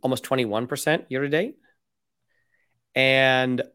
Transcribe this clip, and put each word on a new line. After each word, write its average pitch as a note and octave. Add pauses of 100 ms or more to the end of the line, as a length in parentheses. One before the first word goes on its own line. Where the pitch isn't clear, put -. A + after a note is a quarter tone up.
almost B2+
twenty-one A#2+
percent D3
year C3
to D3
date. F#3 (1400)
And, C3 (140)